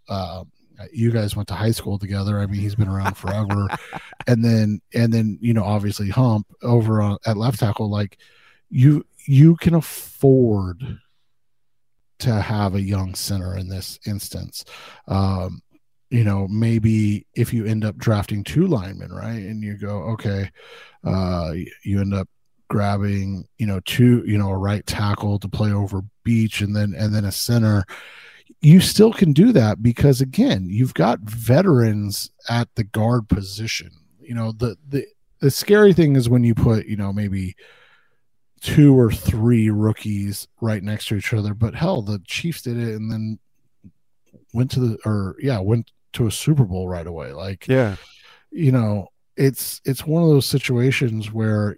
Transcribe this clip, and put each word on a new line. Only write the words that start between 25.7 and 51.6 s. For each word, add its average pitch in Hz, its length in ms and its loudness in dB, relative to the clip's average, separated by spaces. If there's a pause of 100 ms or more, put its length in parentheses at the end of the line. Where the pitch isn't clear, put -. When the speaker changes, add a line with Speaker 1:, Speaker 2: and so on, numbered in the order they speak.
Speaker 1:
over 101 300 -2 (200)
Beach 110 400 0
and 101 120 -2
then, 104 220 -2
and 107 180 0
then 104 120 -2
a 95 60 -4
center," 110 520 2 (800)
you 165 160 12
still 220 320 4
can 165 200 2
do 190 200 6
that 110 300 4
because, 120 380 4
again, 135 480 0
you've 113 260 0
got 180 260 0
veterans 117 1080 2 (180)
at 120 260 -2
the 110 100 -2
guard 110 440 0
position. 98 640 -4 (300)
You - 140 -12
know, 113 180 -4
the, 110 240 -4 (120)
the, 135 180 -4 (340)
the 143 100 4
scary 202 420 6
thing 151 240 4
is 117 140 2
when 123 140 4
you 117 100 4
put, 110 320 2
you 107 100 -6
know, 98 160 -4
maybe 95 440 -4 (1040)
two 143 360 6
or 113 140 4
three 113 560 2
rookies 104 800 -2 (140)
right 107 200 -4
next 107 260 -8
to 110 80 -4
each 98 180 -6
other. 104 180 -2
But 107 220 -4
hell, 170 260 -2
the 104 240 -6
Chiefs - 380 -8
did 120 160 -6
it 117 160 -6
and 110 180 -8
then 110 260 -8 (1160)
went 123 160 0
to 131 100 -2
the, 117 240 0
or, 101 340 -4
yeah, 131 200 -2
went 107 320 0 (240)
to 123 120 0
a 104 40 -2
Super 147 340 2
Bowl 92 240 -6
right 87 180 -6
away. 78 260 -12
Like, 92 360 -12
Speaker 2:
Yeah. 127 280 2 (540)
Speaker 1:
you 156 220 0
know, 107 360 0 (280)
it's, - 480 -2
it's - 220 -4
one 160 160 0
of 165 80 4
those 143 160 4
situations 120 880 -2
where 107 460 -2